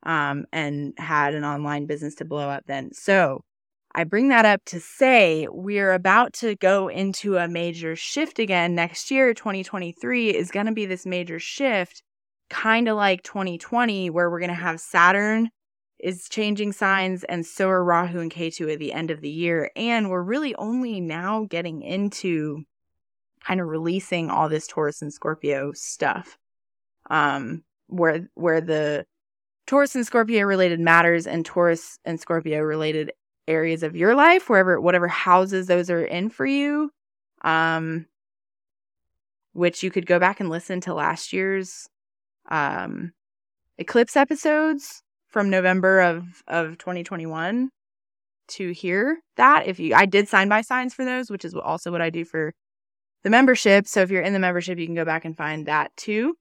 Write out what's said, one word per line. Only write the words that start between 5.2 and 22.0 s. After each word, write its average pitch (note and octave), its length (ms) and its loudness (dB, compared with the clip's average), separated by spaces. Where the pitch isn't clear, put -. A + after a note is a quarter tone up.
we're G3 440 -2
about F#3+ 400 4
to A3 240 -4
go F#3+ 320 2
into G3 480 -2
a F3 100 0
major E3+ 480 -6
shift D4+ 420 -6
again F3+ 380 0
next E3+ 340 -4
year. C4 240 4
Twenty F#3+ 300 -6
twenty-three G#3+ 680 -4
is F3+ 220 -2
gonna G#3+ 220 -2
be G#3+ 120 -4
this F#3 220 -8
major F3 320 -6
shift, G#3+ 640 -4
kinda A3+ 420 0
like G3 300 0
twenty F#3+ 340 -8
twenty, G3+ 540 -2
where F3 180 2
we're E3+ 100 -6
gonna F3 140 -4
have E3+ 260 -4
Saturn G#3 680 4
is F3+ 320 -8
changing G#3 440 -2
signs, F#3+ 500 0
and E3+ 200 -6
so F#3+ 240 -2
are F#3 160 2
Rahu F3 360 2
and E3 120 -6
Ketu E3 400 -6
at D3+ 60 -4
the D3+ 160 -8
end D#3+ 160 -6
of D#3 120 -6
the D3 80 -8
year. E3 460 -2
And A3+ 360 -2
we're F3+ 100 -2
really B3 340 -2
only A3+ 460 -4
now F3+ 480 -4
getting E3+ 320 -6
into E3 840 -4